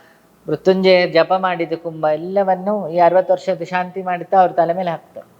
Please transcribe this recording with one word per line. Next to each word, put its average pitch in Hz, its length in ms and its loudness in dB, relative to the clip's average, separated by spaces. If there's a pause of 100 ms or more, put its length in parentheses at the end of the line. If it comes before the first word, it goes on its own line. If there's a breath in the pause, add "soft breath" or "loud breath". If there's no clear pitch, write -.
(480 soft breath)
ಮೃತ್ಯುಂಜಯ 185 580 2
ಜಪ 165 280 2
ಮಾಡಿದ್ದು 170 440 -4
ಕುಂಭ, 160 300 -6
ಎಲ್ಲವನ್ನು 185 800 -2
ಈ 170 100 -4
ಅರವತ್ತು 180 340 4
ವರ್ಷದ 180 300 -2
ಶಾಂತಿ 180 400 -6
ಮಾಡ್ತಾ 180 380 0
ಅವ್ರ 175 120 4
ತಲೆ 170 200 0
ಮೇಲೆ 180 180 -4
ಹಾಕ್ತಾರೆ. - 360 -12 (140)